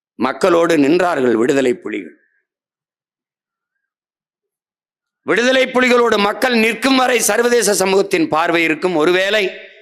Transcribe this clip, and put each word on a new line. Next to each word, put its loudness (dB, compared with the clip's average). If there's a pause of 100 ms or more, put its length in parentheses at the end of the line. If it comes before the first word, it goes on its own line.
(160)
மக்களோடு 0
நின்றார்கள் 0
விடுதலை 0
புலிகள். -12 (3000)
விடுதலை 0
புலிகளோடு 2
மக்கள் -2
நிற்கும் 0
வரை 0
சர்வதேச 0
சமூகத்தின் 0
பார்வை 0
இருக்கும். -2
ஒருவேளை 0 (320)